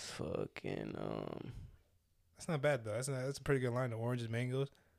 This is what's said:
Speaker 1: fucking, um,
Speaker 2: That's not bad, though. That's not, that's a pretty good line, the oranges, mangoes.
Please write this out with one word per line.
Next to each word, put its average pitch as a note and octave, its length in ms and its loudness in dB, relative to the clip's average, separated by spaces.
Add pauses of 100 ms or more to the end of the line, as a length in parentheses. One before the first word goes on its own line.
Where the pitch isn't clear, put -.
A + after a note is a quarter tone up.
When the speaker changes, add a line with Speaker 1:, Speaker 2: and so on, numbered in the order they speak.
(180)
Speaker 1:
fucking, - 800 -2
um, G1+ 520 -4 (840)
Speaker 2:
That's - 120 -14
not D3+ 160 2
bad, C#3 220 4
though. G#2+ 80 -2
That's B2+ 160 0
not, B2+ 160 0
that's C#3 120 -2
a C3+ 60 -12
pretty C#3 180 6
good B2 120 4
line, B2 180 2
the A2 60 -2
oranges, A#2 320 0
mangoes. B2+ 400 2 (300)